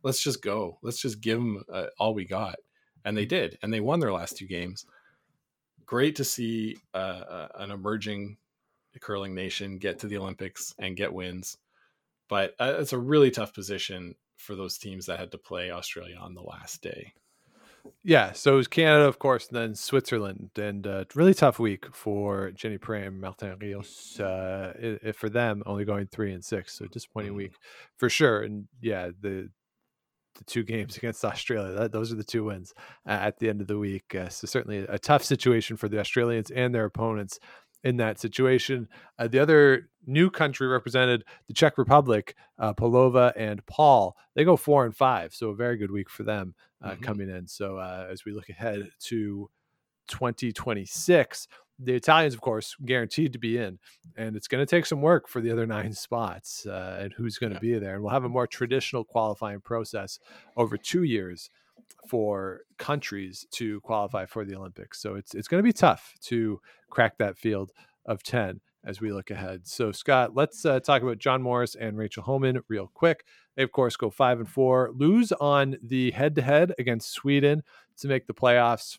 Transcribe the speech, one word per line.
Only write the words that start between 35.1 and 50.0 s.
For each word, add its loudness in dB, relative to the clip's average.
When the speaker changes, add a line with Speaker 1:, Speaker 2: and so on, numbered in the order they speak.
Speaker 2:
situation 2
for -6
the 0
Australians 0
and 0
their 2
opponents -4
in 0
that 0
situation. 0
Uh, -2
the 4
other 8
new 6
country 0
represented, 2
the -12
Czech 4
Republic, 4
uh, -2
Palova 6
and -6
Paul, 6
they 4
go 8
four 4
and -6
five. 0
So -6
a -8
very -2
good -4
week -6
for -12
them, -4
uh, -10
Speaker 1:
Mm-hmm. -12
Speaker 2:
coming -6
in. -12
So, -8
uh, -10
as -14
we -10
look -14
ahead -6
to -4